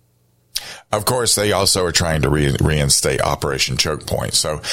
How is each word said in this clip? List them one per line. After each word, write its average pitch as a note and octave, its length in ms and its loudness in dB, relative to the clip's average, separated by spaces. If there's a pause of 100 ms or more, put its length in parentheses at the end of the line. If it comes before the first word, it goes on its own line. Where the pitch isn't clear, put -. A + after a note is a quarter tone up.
(920)
Of G#2+ 140 -2
course, B2 300 2
they G#2 160 2
also F#2+ 340 2
are E2+ 60 0
trying D#2+ 320 0
to C#2 80 2
re-, C#2+ 280 2
reinstate D2 600 2
Operation C#2 560 -2
Choke D#2 300 -4
Point. - 260 -4
So D2+ 260 -2 (140)